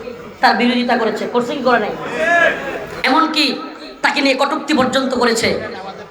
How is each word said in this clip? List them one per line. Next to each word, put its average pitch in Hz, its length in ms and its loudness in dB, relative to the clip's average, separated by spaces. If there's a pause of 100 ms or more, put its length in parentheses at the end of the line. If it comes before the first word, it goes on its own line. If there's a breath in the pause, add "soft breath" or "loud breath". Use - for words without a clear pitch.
(420)
তার 226 140 6
বিরোধিতা 240 420 2
করেছে। 214 300 -2
করছে 247 280 -2
কি 262 80 -6
করে 233 160 4
নাই? 202 120 -2 (1120)
এমনকি 294 560 2 (420)
তাকে - 200 2
নিয়ে 269 180 4
কটূক্তি 277 340 0
পর্যন্ত 254 420 2
করেছে। 226 460 0 (500)